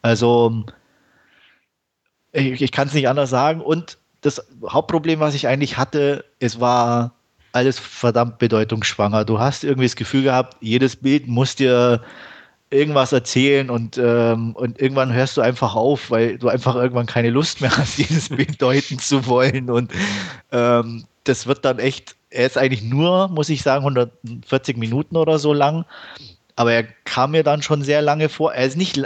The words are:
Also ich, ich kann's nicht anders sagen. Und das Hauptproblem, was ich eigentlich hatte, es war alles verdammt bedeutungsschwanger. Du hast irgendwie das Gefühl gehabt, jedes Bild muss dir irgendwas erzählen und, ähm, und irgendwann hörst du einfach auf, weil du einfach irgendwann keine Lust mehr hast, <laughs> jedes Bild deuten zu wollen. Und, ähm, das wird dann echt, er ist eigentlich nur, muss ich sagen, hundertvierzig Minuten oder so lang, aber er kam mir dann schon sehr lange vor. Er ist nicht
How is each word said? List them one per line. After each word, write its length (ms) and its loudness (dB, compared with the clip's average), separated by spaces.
Also 600 2
ich, 300 -2
ich 100 0
kann's 220 0
nicht 160 2
anders 220 0
sagen. 280 0
Und 380 -4
das 240 -2
Hauptproblem, 520 -2
was 140 0
ich 140 -4
eigentlich 300 0
hatte, 480 0
es 200 -4
war 520 2
alles 260 0
verdammt 580 0
bedeutungsschwanger. 880 0
Du 140 0
hast 240 -2
irgendwie 240 0
das 80 -2
Gefühl 260 -2
gehabt, 400 0
jedes 340 0
Bild 320 0
muss 280 0
dir 460 4
irgendwas 420 2
erzählen 580 2
und, 260 -4
ähm, 580 2
und 240 -6
irgendwann 320 0
hörst 240 0
du 60 2
einfach 320 0
auf, 380 0
weil 260 0
du 120 0
einfach 260 0
irgendwann 320 -2
keine 240 0
Lust 300 -2
mehr 140 0
hast, 220 -2
<laughs> 0 -
jedes 320 0
Bild 320 -4
deuten 380 0
zu 260 0
wollen. 460 0
Und, 200 0
ähm, 540 0
das 240 -2
wird 180 -2
dann 140 0
echt, 360 -4
er 160 0
ist 120 -2
eigentlich 260 0
nur, 440 0
muss 220 -4
ich 140 -2
sagen, 220 2
hundertvierzig 920 -2
Minuten 400 -4
oder 220 2
so 120 0
lang, 340 0
aber 180 2
er 100 2
kam 480 -4
mir 120 2
dann 180 2
schon 220 -2
sehr 180 2
lange 280 0
vor. 240 -2
Er 120 0
ist 120 -2
nicht 280 -2